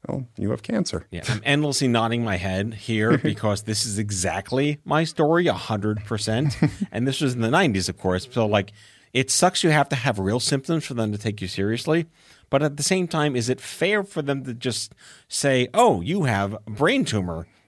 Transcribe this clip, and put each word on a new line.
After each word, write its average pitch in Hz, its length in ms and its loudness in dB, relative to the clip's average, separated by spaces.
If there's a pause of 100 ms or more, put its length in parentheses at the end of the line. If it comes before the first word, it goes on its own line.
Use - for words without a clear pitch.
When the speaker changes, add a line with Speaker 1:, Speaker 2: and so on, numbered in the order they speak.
Speaker 1:
well, 131 180 -6 (120)
you 104 140 -2
have 127 120 -6
cancer. - 480 -4
Speaker 2:
Yeah, 85 160 -8
I'm 110 160 -2
endlessly 143 460 0
nodding 117 340 2
my 101 140 -2
head 95 360 -2
here 113 440 2
Speaker 1:
<laughs> - 140 -6
Speaker 2:
because 104 320 -2
this 110 220 -4
is 104 140 -4
exactly 104 840 -2
my 151 180 2
story, 165 440 2
a 113 60 4
hundred 107 520 -2
percent. 113 520 -2 (160)
Speaker 1:
<laughs> - 200 -6
Speaker 2:
And 117 120 -2
this 135 140 -2
was 135 140 2
in 123 80 -2
the 113 100 2
nineties, 123 380 2
of 87 80 -8
course. 90 340 -2
So, 113 140 0
like, 104 260 2 (400)
it 131 180 0
sucks - 360 2
you 160 60 6
have 151 180 4
to 139 80 0
have 117 200 0
real 98 220 0
symptoms 151 460 0
for 135 80 -10
them 110 180 0
to 104 60 -4
take 104 240 -4
you 92 80 -4
seriously. 120 560 0 (440)
But 139 140 2
at 147 140 -2
the 143 60 -4
same 185 260 0
time, 147 260 0
is 120 140 0
it - 100 -2
fair 202 460 -2
for - 160 -6
them 139 240 -2
to 123 80 -6
just 120 420 -4 (320)
say, 131 460 2
"Oh, 202 260 6
you 156 240 -2
have 101 300 0
a - 180 -12
brain 170 320 2
tumor," 87 420 -2 (220)